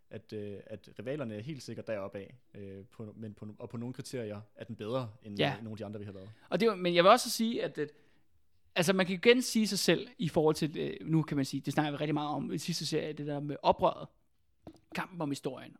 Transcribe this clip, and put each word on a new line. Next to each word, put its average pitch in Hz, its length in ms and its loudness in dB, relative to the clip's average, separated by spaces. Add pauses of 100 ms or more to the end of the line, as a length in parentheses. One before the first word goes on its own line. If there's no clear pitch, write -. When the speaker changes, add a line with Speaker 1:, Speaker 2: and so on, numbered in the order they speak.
(100)
Speaker 1:
at, - 220 -14
øh, 104 340 -8
at 107 220 -14 (100)
Rivalerne 123 360 -6
er 104 60 -6
helt 131 220 -10
sikkert 110 240 -10
deroppe 101 320 -6
af, 98 160 -14 (200)
øh, 98 300 -14
på, 107 320 -14
men 110 180 -10
på, 107 140 -14 (100)
og 120 100 -12
på - 80 -12
nogle 120 180 -8
kriterier 107 460 -8 (160)
er - 80 -14
den 110 120 -10
bedre 113 340 -4 (120)
end, 101 160 -10
Speaker 2:
Ja. 143 180 2
Speaker 1:
øh, 117 80 -14
nogle 110 60 -10
af 110 60 -10
de 104 80 -8
andre, 107 140 -10
vi 104 80 -10
har 101 60 -12
lavet. 95 180 -16 (180)
Speaker 2:
Og - 120 0
det 220 60 6
er 226 40 6
jo, 202 60 -4
men 180 180 2
jeg 170 100 8
vil 190 60 12
også 240 200 8
sige, 226 340 0
at, 165 140 -6
at, 147 100 -2 (840)
altså, 185 180 4
man 190 140 4
kan 190 80 -2
igen 240 280 8
sige 220 260 2
sig 202 100 -2
selv - 300 4 (100)
i - 100 0
forhold 156 260 6
til, 156 240 -2
øh, 143 180 -4 (100)
nu 160 160 4
kan 151 140 -2
man 135 80 2
sige, 139 160 -4
det 139 120 -4
snakker 151 180 0
vi 143 60 -6
rigtig 151 180 -2
meget 147 160 -2
om 147 220 -4
i - 60 -4
sidste 165 280 -4
serie, 156 260 -2
det 147 140 -8
der 143 140 -4
med 147 220 -4
oprøret, 175 460 2 (880)
kampen 180 260 -6
om 151 100 -2
historien, 131 500 -6